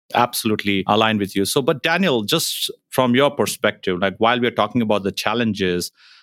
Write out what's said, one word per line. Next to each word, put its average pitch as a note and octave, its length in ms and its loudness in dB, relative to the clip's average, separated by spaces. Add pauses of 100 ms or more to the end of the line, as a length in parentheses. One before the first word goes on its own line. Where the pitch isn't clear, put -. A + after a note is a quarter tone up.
(120)
Absolutely G#2 760 0
aligned A2 320 2
with F#2+ 160 -4
you. G2 80 2
So, C#3 180 0
but C#3+ 220 -2
Daniel, D#3+ 400 2
just - 440 -2 (200)
from B2 260 2
your C#3 160 4
perspective, G2+ 720 -2
like, F#2+ 160 -2
while A#2+ 240 2
we're A#2+ 100 0
talking A2+ 320 0
about G#2 220 0
the F#2+ 80 -2
challenges, G2+ 800 -2 (300)